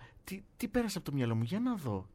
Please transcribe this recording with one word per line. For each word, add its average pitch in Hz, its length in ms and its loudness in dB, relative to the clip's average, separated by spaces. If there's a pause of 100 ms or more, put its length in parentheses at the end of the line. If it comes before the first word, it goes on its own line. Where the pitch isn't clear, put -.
(240)
τι, 190 180 -10 (140)
τι 233 120 -4
πέρασε 226 300 0
από - 120 -6
το 143 60 0
μυαλό 120 180 4
μου, 113 80 4
για 165 180 0
να 247 140 2
δω. 110 400 -2